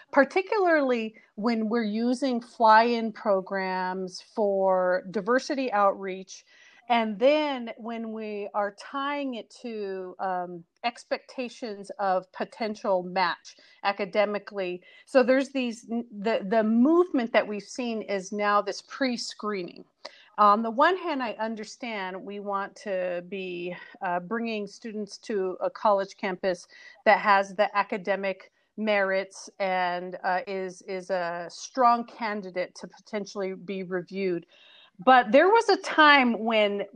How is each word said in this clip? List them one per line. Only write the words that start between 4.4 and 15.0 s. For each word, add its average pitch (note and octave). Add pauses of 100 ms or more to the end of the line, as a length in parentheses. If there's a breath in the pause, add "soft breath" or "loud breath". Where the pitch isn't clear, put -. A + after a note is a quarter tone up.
diversity B3
outreach. G3 (440 soft breath)
And A3
then C4+
when A3+
we G#3+
are G#3
tying C#4
it G#3+ (140)
to, G3
um, F3+ (200)
expectations A#3+ (100)
of F#3
potential G#3
match F3+ (280 soft breath)
academically. G3+ (240 soft breath)